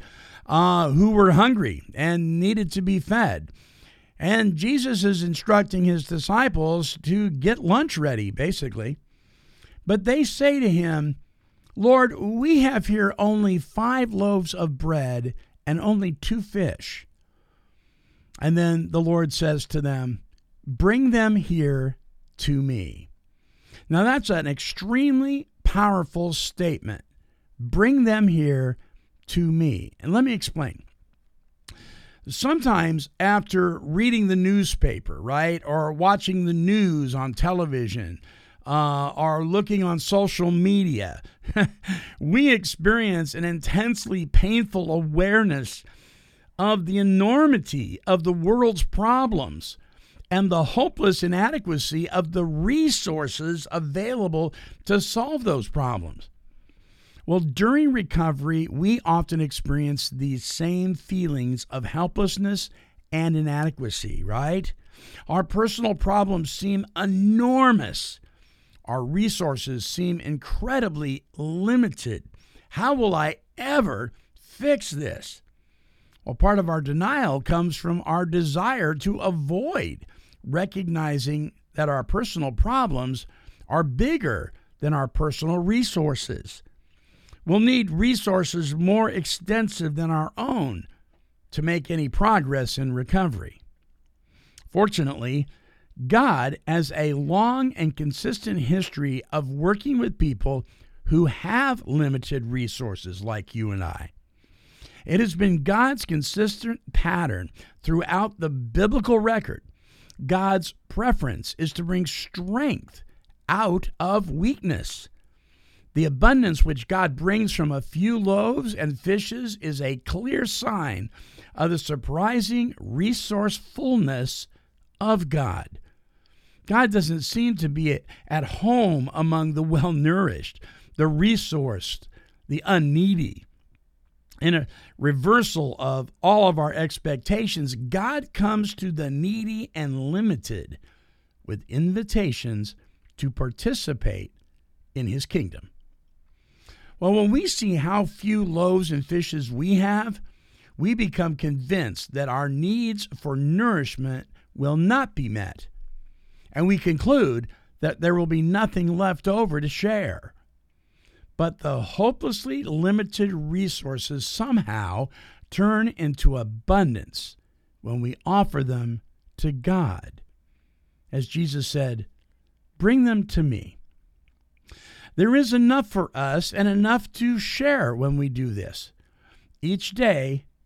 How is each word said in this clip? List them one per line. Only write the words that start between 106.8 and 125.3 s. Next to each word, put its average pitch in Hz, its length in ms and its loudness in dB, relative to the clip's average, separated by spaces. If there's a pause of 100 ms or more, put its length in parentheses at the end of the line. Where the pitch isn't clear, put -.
pattern 151 560 0 (340)
throughout 175 580 0
the 160 100 -2
biblical 190 680 2
record. 220 440 -2 (640)
God's 185 480 0 (160)
preference 202 640 0
is 160 180 -2
to 175 100 -6
bring 180 200 0
strength 202 1000 -6 (440)
out 190 400 0 (100)
of 190 320 0
weakness. 170 800 -4 (840)
The 156 100 2
abundance 175 580 6
which 139 260 0
God 180 280 0
brings 196 360 0
from 151 200 0
a 139 80 -2
few 214 380 -2
loaves 208 560 0
and 151 260 -4
fishes 208 600 -4
is 151 180 -6
a 135 180 -4
clear 240 460 -4
sign 170 640 -4 (460)
of 165 160 0
the 170 80 0
surprising 202 1000 -2
resourcefulness 196 1700 -2 (540)
of 196 300 0